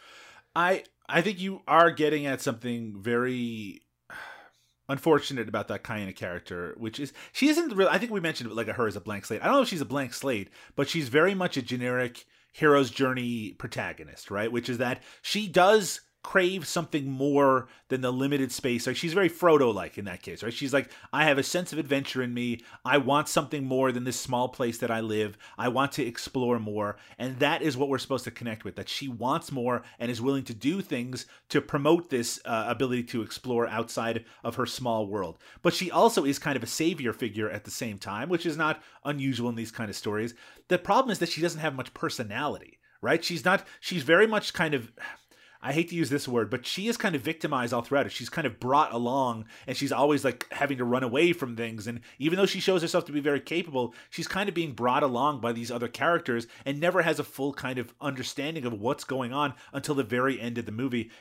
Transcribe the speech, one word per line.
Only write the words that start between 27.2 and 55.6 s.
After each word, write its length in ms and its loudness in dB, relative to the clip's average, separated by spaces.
that 240 2
is 140 0
what 120 0
we're 100 2
supposed 260 -4
to 60 -10
connect 340 -8
with, 120 -12
that 120 -10
she 200 -6
wants 420 -4
more 320 -2
and 120 -2
is 100 -4
willing 240 0
to 100 -10
do 280 -2
things 440 -6
to 120 2
promote 500 2
this, 340 -2
uh, 240 -2
ability 360 0
to 180 -4
explore 440 -2
outside 580 -4
of 120 -6
her 100 -2
small 400 -2
world. 320 -6
But 120 4
she 160 -4
also 340 6
is 140 0
kind 180 -2
of 60 -4
a 40 -6
savior 460 -2
figure 380 -4
at 140 -8
the 60 -16
same 280 -8
time, 300 -8
which 180 0
is 100 -2
not 260 0
unusual 440 -2
in 80 -4
these 140 -6
kind 180 -6
of 80 -8
stories. 380 -4
The 100 4
problem 320 2
is 100 -2
that 100 0
she 100 -6
doesn't 200 -2
have 140 -2
much 200 -10
personality, 840 -6
right? 240 2
She's 200 -4
not, 220 2
she's 220 -4
very 240 8
much 260 0
kind 220 0
of, 180 -4
I 100 -2
hate 180 0
to 40 -6
use 140 0
this 180 -2
word, 220 0
but 160 -4
she 240 -4
is 80 0
kind 180 0
of 60 -2
victimized 540 -2
all 80 0
throughout 240 2
it. 60 -8
She's 180 -10
kind 160 -2
of 120 -6
brought 360 4
along, 500 0
and 100 -6
she's 160 -2
always, 320 4
like, 280 -2
having 260 -2
to 80 0
run 160 2
away 320 2
from 200 -6
things. 320 -6
And 140 -8
even 200 0
though 80 4
she 140 -2
shows 200 2
herself 260 0
to 60 -10
be 80 -2
very 200 0
capable, 540 -4
she's 180 -8
kind 220 -2
of 60 -4
being 180 -2
brought 300 2
along 400 2
by 100 0
these 180 -8